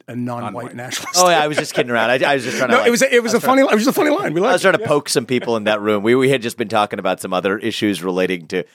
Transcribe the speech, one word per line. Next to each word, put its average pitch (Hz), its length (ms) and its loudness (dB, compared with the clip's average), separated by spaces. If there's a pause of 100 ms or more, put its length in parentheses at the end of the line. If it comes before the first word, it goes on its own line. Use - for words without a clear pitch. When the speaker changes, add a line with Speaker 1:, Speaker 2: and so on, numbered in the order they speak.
Speaker 1:
a 117 80 -10
non-white 120 380 -8
Speaker 2:
Non-white. 120 200 -12
Speaker 1:
nationalist." 127 440 -8
Speaker 3:
Oh, 180 100 6
yeah, 170 140 4
I 151 60 0
was 151 100 -4
just 156 160 -6
kidding 127 180 -2
around. 113 160 2
I, 135 220 2
I 143 60 2
was 123 80 -4
just 120 120 -4
trying 123 140 0
to, - 60 4
Speaker 1:
No, - 40 4
it - 40 0
Speaker 3:
like, 240 80 4
Speaker 1:
was 233 100 2
a, 269 120 0
it 240 80 4
was 226 120 -2
Speaker 3:
I - 20 4
was - 80 0
Speaker 1:
a - 20 0
funny 262 140 4
Speaker 3:
trying 269 80 4
Speaker 1:
li-, - 40 2
it 214 40 4
was 214 120 2
a 226 40 2
funny 311 180 2
line. 185 220 -2
We 170 80 -2
Speaker 3:
I 196 40 0
was - 80 2
Speaker 1:
liked 180 100 0
Speaker 3:
trying 185 120 4
Speaker 1:
it, - 40 2
Speaker 3:
to 107 60 -4
Speaker 1:
yeah. - 40 -6
Speaker 3:
poke 147 220 0
some 127 160 0
people 117 320 0
in 104 60 -6
that 107 180 0
room. 104 200 0
We, 117 120 4
we 131 160 4
had 135 100 0
just 113 160 -8
been 110 120 -4
talking 104 300 0
about 92 220 -2
some 92 140 -6
other 95 240 0
issues 104 440 -2
relating 90 460 -2
to, 92 160 -4 (100)